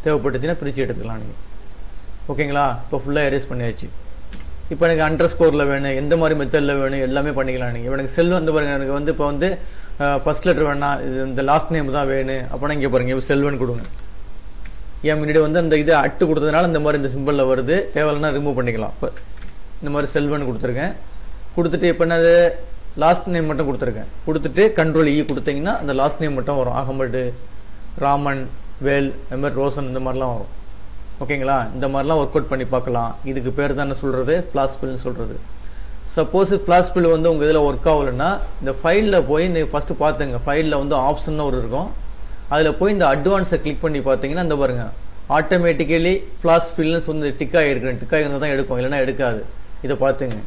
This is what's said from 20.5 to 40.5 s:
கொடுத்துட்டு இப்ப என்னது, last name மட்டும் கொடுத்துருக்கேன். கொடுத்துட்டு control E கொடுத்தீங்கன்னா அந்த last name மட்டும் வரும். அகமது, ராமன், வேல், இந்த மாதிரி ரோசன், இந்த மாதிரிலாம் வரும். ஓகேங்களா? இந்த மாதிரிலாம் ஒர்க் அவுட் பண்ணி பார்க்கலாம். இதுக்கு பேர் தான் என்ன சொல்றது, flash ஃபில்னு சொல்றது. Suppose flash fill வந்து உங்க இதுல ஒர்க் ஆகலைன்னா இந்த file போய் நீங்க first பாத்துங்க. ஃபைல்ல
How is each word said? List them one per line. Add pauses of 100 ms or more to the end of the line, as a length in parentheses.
கொடுத்துட்டு
இப்ப
என்னது, (680)
last
name
மட்டும்
கொடுத்துருக்கேன். (140)
கொடுத்துட்டு (160)
control
E (120)
கொடுத்தீங்கன்னா
அந்த
last
name
மட்டும்
வரும்.
அகமது, (800)
ராமன், (420)
வேல், (160)
இந்த
மாதிரி
ரோசன்,
இந்த
மாதிரிலாம்
வரும். (720)
ஓகேங்களா? (180)
இந்த
மாதிரிலாம்
ஒர்க்
அவுட்
பண்ணி
பார்க்கலாம். (200)
இதுக்கு
பேர்
தான்
என்ன
சொல்றது, (140)
flash
ஃபில்னு
சொல்றது. (800)
Suppose (120)
flash
fill
வந்து
உங்க
இதுல
ஒர்க்
ஆகலைன்னா (340)
இந்த
file (140)
போய்
நீங்க
first
பாத்துங்க.
ஃபைல்ல